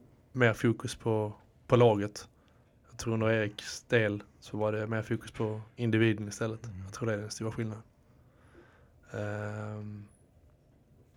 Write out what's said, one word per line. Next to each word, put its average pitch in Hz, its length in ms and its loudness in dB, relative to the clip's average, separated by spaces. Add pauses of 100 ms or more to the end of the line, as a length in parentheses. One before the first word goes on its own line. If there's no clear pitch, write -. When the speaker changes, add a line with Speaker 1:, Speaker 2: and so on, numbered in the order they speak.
(320)
Speaker 1:
mer 123 200 4
fokus 113 420 0
på, 107 380 -2 (340)
på 127 100 6
laget. 104 520 4 (640)
Jag - 80 -16
tror 113 160 -2
under 110 160 2
Eriks 110 520 -2
del 104 400 2 (180)
så - 160 -10
var 107 160 0
det 107 140 -4
mer 110 160 -2
fokus 113 280 -4
på 110 300 -4 (160)
individen 110 520 4
istället. 110 380 -6
Speaker 2:
Mm. 101 180 -12
Speaker 1:
Jag 98 80 -12
tror - 160 -6
det 110 60 2
är 104 40 -2
den 107 120 -8
stora 113 220 -4
skillnaden. 110 300 -6 (1300)
Ehm, 104 920 -8 (1120)